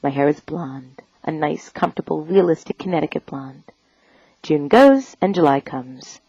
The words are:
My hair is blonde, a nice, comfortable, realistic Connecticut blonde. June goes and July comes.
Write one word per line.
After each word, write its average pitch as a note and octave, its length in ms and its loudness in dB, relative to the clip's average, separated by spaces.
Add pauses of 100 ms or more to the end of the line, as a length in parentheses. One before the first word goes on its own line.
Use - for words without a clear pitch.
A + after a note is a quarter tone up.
My C#3+ 100 -4
hair C#3 180 0
is D3+ 100 -2
blonde, C3+ 640 -12 (220)
a D#3 80 -6
nice, D#3 380 -6
comfortable, D#3+ 540 -6
realistic E3+ 540 0
Connecticut D#3 480 -4
blonde. C#3 380 -16 (800)
June D3 260 -2
goes C4+ 520 6
and F#3+ 140 0
July D3 260 4
comes. C3 680 -14